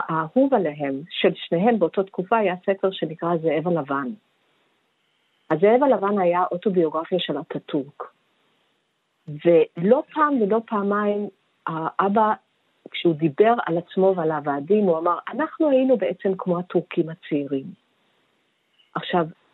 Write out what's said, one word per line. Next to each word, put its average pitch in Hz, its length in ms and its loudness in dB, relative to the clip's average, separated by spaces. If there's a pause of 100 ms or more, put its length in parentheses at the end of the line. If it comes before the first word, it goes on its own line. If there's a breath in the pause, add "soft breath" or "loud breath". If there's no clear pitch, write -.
האהוב 175 460 2
עליהם, 147 460 -2 (100)
של - 240 0
שניהם 208 440 0
באותה 175 240 0
תקופה, 190 340 -4
היה 196 180 0 (120)
ספר 196 240 0
שנקרא 170 420 -4
הזאב 160 360 -2
הלבן. 143 400 -2 (1400)
הזאב 208 320 4
הלבן 208 360 2
היה 180 340 2
אוטוביוגרפיה 175 640 -2
של 147 220 -4
אטאטורק. - 640 -8 (1300)
ולא 170 760 2 (120)
פעם 294 280 2
ולא 214 240 2
פעמיים, 208 600 -2 (380)
האבא, 202 640 0 (580)
כשהוא 170 240 0
דיבר 165 400 4 (120)
על 165 120 -2
עצמו 190 380 0
ועל 160 140 -2
הוועדים, 151 540 0
הוא 160 140 2
אמר, 170 200 0 (100)
"אנחנו 311 420 -2
היינו 262 260 4
בעצם 196 420 -2
כמו 175 200 -2
הטורקים 170 500 -4
הצעירים." 143 580 -6 (1300)
עכשיו, 170 320 -2 (280)